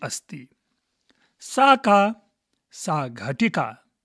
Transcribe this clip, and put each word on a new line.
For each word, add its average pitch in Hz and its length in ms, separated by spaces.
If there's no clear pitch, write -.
अस्ति। 127 440
सा 269 360
का? 208 440
सा 147 360
घटिका। 131 760